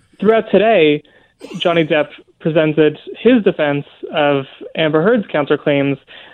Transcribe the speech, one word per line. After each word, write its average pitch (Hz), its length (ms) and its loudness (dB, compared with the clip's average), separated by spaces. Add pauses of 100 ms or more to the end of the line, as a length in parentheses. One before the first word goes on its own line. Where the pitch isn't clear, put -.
(200)
throughout 220 300 0
today, 185 520 2 (560)
Johnny 170 260 0
Depp 151 240 -2 (300)
presented 156 600 0 (220)
his 233 220 4
defense 147 420 -2 (280)
of 143 320 0 (300)
Amber 160 280 0
Heard's 214 240 0
counterclaims, 139 720 -2 (360)